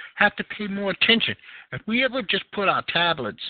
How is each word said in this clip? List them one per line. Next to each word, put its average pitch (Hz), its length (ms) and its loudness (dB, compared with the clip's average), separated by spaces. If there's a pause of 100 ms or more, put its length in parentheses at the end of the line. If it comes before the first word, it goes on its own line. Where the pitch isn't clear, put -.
(160)
have 208 220 4
to 202 80 -6
pay 208 220 -8
more 196 240 -2
attention. 190 440 2 (360)
If - 140 -6
we 240 180 2
ever 254 200 0
just - 300 -2
put 196 140 0
our 139 240 2
tablets, 160 580 0